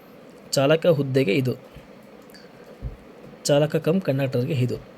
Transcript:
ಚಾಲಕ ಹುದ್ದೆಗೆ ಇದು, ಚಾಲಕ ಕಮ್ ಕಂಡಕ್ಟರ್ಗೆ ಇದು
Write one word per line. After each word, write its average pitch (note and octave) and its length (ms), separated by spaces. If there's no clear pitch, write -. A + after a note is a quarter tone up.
ಚಾಲಕ D3 360
ಹುದ್ದೆಗೆ C#3 480
ಇದು, B2+ 200
ಚಾಲಕ D3 320
ಕಮ್ E3+ 240
ಕಂಡಕ್ಟರ್ಗೆ C3+ 540
ಇದು A#2+ 220